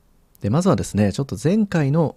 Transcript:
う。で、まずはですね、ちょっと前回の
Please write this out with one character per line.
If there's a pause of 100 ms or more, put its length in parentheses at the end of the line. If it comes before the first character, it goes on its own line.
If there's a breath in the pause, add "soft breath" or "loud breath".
(400)
う。
で、
ま
ず
は
で
す
ね、
ち
ょ
っ
と
前
回
の